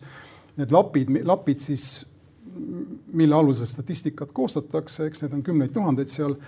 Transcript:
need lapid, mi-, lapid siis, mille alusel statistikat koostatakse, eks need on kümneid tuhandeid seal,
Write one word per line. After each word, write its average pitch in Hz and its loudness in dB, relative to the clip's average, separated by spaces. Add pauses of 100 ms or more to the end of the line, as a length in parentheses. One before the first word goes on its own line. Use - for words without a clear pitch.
(520)
need 139 -4
lapid, 147 4
mi-, 135 2
lapid 160 0
siis, - -4 (1120)
mille 156 6
alusel 139 4
statistikat 147 -6
koostatakse, 156 -4
eks 151 -8
need 143 -6
on 135 -4
kümneid 151 2
tuhandeid 139 0
seal, 143 -2 (140)